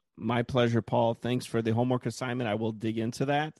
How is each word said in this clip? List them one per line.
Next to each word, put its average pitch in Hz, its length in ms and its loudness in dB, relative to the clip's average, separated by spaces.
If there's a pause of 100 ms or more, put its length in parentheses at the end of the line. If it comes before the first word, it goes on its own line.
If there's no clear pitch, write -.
(160)
My 120 280 0
pleasure, 117 380 2
Paul. 117 320 2
Thanks 123 320 -2
for 117 160 -2
the 113 120 2
homework 123 320 2
assignment. 123 440 -4
I 104 60 0
will 110 160 -2
dig 110 260 -4
into 117 280 -2
that 147 340 0